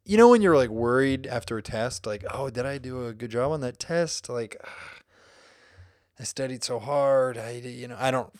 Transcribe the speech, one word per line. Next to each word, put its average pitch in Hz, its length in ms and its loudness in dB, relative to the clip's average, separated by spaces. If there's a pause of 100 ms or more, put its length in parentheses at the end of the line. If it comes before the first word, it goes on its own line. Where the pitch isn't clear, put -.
you 202 120 2
know, 233 120 10
when 240 140 8
you're, 170 140 6
like, 127 140 4
worried 131 560 0
after 120 300 -6
a 107 60 -6
test, 117 440 -6
like, 104 240 -6
"Oh, 135 200 -6
did 123 160 -6
I 139 120 -8
do 127 280 -10
a 117 60 -8
good 113 180 -12
job 123 220 0
on 151 80 -4
that 123 180 -6
test?" 170 500 -4
Like, 120 340 -6
<sighs> - 1600 -20
I 120 60 -14
studied 127 400 -6
so 120 140 -4
hard. 135 600 2
I, 113 140 -10
you 123 360 -12
know, 120 100 -14
I 131 120 2
don't 127 300 -2